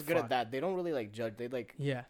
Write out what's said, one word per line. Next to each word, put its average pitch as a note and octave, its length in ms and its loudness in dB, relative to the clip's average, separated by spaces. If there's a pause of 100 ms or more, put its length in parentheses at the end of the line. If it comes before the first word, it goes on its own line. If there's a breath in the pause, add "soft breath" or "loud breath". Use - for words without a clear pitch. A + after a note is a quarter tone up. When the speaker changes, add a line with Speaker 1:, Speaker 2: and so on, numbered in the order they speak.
Speaker 1:
is D3 60 -6
good E3+ 100 4
at D#3 60 4
Speaker 2:
fuck. - 60 -2
Speaker 1:
that. A#2+ 220 2
They C3+ 80 0
don't F#3 160 2
really, F3 180 0
like, A2 180 0
judge. A2+ 260 -2
They, A#2+ 100 -4
like, B2 300 -4
Speaker 2:
Yeah. C3+ 320 0